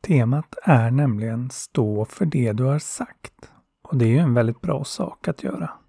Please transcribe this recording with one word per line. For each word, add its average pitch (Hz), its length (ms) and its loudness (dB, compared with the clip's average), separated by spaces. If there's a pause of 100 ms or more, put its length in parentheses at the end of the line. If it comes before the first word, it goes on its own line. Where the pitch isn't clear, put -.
Temat 135 600 2
är 117 280 4
nämligen 120 600 0
stå 107 540 -2
för - 220 -4
det 131 260 0
du 113 120 0
har 139 140 0
sagt. - 760 -12 (300)
Och - 140 -4
det 120 80 2
är 113 60 4
ju 123 80 4
en 156 160 2
väldigt 113 260 0
bra 147 240 -2
sak - 440 -8
att - 140 -6
göra. - 280 -6 (180)